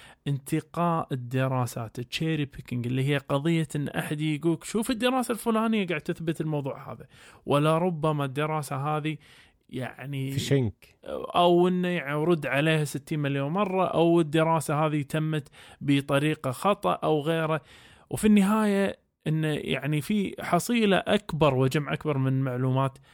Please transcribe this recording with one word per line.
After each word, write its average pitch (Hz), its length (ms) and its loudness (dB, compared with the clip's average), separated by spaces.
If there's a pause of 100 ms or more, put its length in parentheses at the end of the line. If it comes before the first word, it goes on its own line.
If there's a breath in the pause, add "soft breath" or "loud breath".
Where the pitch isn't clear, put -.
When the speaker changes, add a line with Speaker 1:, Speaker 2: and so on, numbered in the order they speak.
(260 loud breath)
Speaker 1:
بانتقاء 160 840 -2
الدراسات، 127 880 -2
التشيري 156 460 -4
بيكينج، 123 420 -6
اللي 131 160 0
هي 143 140 0
قضية 151 580 0
إن 147 120 -2
أحد 156 340 -6
يقولك: 156 420 -2
"شوف 226 280 -2
الدراسة 254 400 0
الفلانية 220 560 0
قاعد 156 140 -4
تثبت 165 400 -4
الموضوع 143 520 -6
هذا"، - 140 -16 (380 loud breath)
ولا 151 320 4
ربما 156 480 0
الدراسة 147 500 -4
هذه، 151 420 -4 (520 loud breath)
يعني، 135 600 -8
Speaker 2:
في 135 80 -4
شنك. 123 580 -2 (380)
Speaker 1:
أو 175 320 6
إنه 180 200 0
يرد 151 580 0
عليها 151 380 2
ستين 151 360 -6
مليون 139 320 -2
مرة، 185 340 0
أو 170 360 4
الدراسة 156 640 2
هذه 151 160 0
تمت 156 480 -4 (320 loud breath)
بطريقة 139 720 2
خطأ 190 420 0
أو 156 280 0
غيره. 160 400 -2 (480 loud breath)
وفي 208 180 0
النهاية 208 720 4 (280)
إنه، 156 200 0
يعني، 147 540 -2
في 202 380 -2
حصيلة 202 580 2
أكبر 156 580 2
وجمع 139 380 0
أكبر 147 240 -2
من 131 240 2
معلومات، 131 560 0 (160 soft breath)